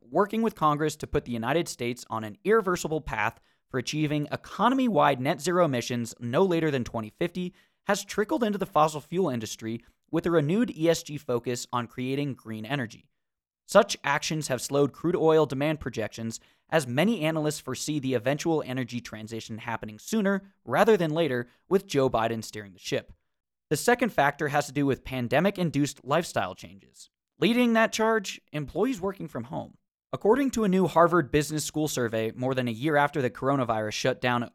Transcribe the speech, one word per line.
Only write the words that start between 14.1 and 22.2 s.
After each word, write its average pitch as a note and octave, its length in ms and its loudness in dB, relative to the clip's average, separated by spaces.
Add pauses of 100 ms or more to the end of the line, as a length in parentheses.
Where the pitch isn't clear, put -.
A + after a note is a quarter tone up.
have B2+ 120 -2
slowed C#3 320 0
crude F3 240 -2
oil D#3 300 4
demand D3 340 -2
projections, A2+ 600 -8 (320)
as D3+ 160 0
many E3 340 0
analysts D#3 380 -2
foresee D3 400 -6
the B2+ 160 -2
eventual C#3+ 500 0
energy B2 340 -6
transition A2 600 -10
happening A2 400 -8
sooner G3 520 0 (140)
rather G3 320 4
than D#3+ 160 0
later, B2+ 340 0 (200)
with G3 180 2
Joe C3+ 240 2
Biden A2+ 340 0